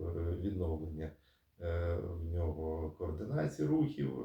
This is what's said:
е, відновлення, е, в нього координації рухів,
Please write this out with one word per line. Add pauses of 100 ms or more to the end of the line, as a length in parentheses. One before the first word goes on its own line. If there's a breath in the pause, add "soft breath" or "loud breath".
е, (380)
відновлення, (500 soft breath)
е,
в
нього
координації
рухів, (140)